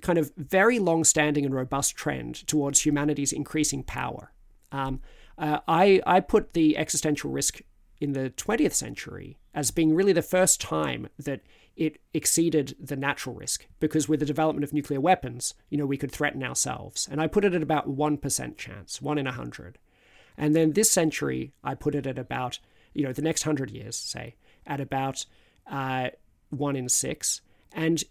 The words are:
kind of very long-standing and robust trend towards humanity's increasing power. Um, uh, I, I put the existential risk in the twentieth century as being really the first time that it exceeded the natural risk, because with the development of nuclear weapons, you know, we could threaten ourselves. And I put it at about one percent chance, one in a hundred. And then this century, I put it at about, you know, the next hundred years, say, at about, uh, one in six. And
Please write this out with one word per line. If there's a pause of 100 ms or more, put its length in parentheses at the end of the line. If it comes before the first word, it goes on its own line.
kind
of
very
long-standing
and
robust
trend
towards
humanity's
increasing
power. (380)
Um, (360)
uh,
I,
I
put
the
existential
risk (400)
in
the
twentieth
century (160)
as
being
really
the
first
time (100)
that (340)
it (160)
exceeded
the
natural
risk, (120)
because
with
the
development
of
nuclear
weapons, (140)
you
know,
we
could
threaten
ourselves.
And
I
put
it
at
about
one
percent
chance,
one
in
a
hundred. (580)
And
then
this
century, (100)
I
put
it
at
about, (360)
you
know,
the
next
hundred
years,
say, (300)
at
about, (440)
uh, (400)
one
in
six. (300)
And